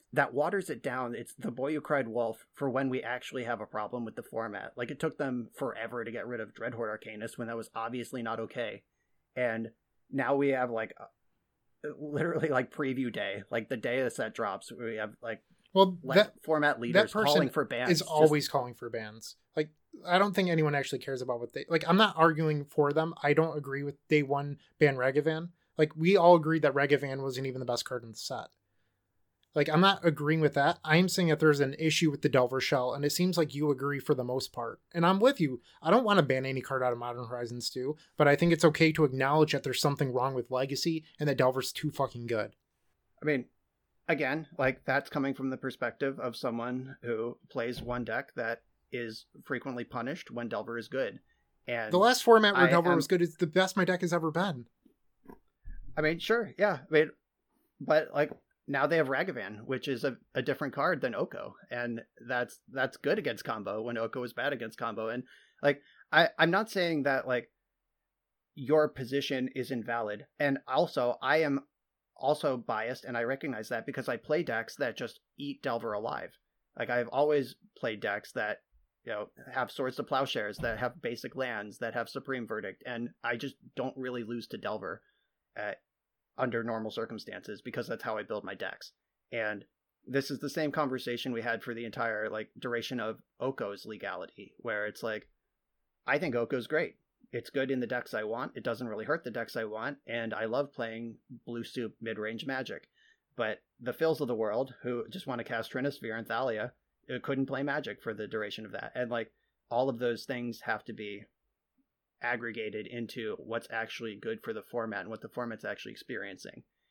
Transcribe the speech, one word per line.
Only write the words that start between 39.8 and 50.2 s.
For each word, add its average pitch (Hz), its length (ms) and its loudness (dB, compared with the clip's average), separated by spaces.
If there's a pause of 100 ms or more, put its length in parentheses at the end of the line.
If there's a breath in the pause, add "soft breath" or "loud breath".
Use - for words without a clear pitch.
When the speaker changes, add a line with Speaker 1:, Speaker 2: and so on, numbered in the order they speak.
Speaker 2:
something 139 320 2
wrong 127 220 2
with 123 160 -2
Legacy 135 540 0 (140)
and 151 80 -2
that 139 120 2
Delver's 131 340 4
too - 180 -4
fucking 120 360 -2
good. 113 280 -2 (680)
Speaker 1:
I - 20 -8
mean, 143 220 0 (640)
again, 151 380 0 (120)
like, 131 260 0
that's 135 260 0
coming 139 240 0
from 135 160 -4
the 131 60 -4
perspective 131 640 -4
of 120 160 -6
someone 123 640 -4
who 117 360 -4 (120)
plays 120 320 -4
one 120 220 -4
deck 110 320 -4
that 117 260 -4 (300)
is 117 340 -8 (180)
frequently 123 400 -6
punished 123 460 -8